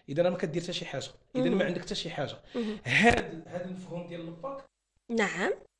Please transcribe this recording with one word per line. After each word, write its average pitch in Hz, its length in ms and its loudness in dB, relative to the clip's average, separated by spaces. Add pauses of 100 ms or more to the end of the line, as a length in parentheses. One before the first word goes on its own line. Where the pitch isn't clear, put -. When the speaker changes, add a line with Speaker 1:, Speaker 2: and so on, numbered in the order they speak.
Speaker 1:
اذا 151 140 4
راه 180 60 6
ما 175 80 2
كدير 165 240 0
حتى 175 120 -4
شي - 120 -6
حاجه، - 220 -6 (280)
اذا 254 80 4
Speaker 2:
مهم. 247 140 4
Speaker 1:
ما 175 80 4
عندك - 160 0
حتى - 140 -6
شي - 140 -4
حاجه. 147 280 -4 (180)
Speaker 2:
مهم. 214 280 -2
Speaker 1:
هذا، 165 640 4
هذا 180 180 -6
المفهوم 175 420 -8
ديال 170 140 -8
الباك، 269 440 -10 (440)
Speaker 2:
نعم. 226 420 2 (280)